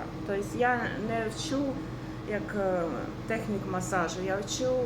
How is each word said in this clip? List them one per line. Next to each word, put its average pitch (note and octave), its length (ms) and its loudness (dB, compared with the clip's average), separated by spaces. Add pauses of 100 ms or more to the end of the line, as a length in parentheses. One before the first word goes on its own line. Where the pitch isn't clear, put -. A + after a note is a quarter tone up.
(260)
Тобто G3+ 320 -2
я B3 220 6 (280)
не A3+ 180 0 (100)
вчу - 220 0 (720)
як, G#3 280 -2
е, F#3 240 4 (440)
технік G#3+ 340 0 (100)
масажу, F3+ 460 0 (100)
я F#3+ 100 2
вчу B3 340 0 (160)